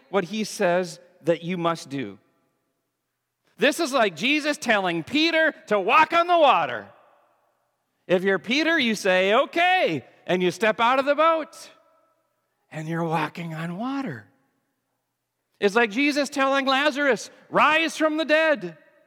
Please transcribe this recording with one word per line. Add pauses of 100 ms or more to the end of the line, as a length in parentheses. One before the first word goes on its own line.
(100)
what
he
says (220)
that
you
must
do. (1400)
This
is
like
Jesus
telling
Peter (140)
to
walk
on
the
water. (1120)
If
you're
Peter,
you
say,
"Okay," (220)
and
you
step
out
of
the
boat, (1000)
and
you're
walking
on
water. (1300)
It's
like
Jesus
telling
Lazarus, (200)
"Rise
from
the
dead." (300)